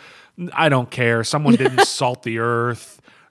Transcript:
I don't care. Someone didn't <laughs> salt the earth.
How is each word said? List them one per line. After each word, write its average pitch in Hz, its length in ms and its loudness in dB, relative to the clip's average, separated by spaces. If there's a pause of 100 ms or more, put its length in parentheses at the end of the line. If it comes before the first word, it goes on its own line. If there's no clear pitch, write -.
(520)
I 160 160 2
don't 131 220 0
care. 117 340 0
Someone 143 300 2
didn't 127 320 2
<laughs> - 0 -
salt 127 380 -4
the 113 160 -4
earth. 117 580 -4 (320)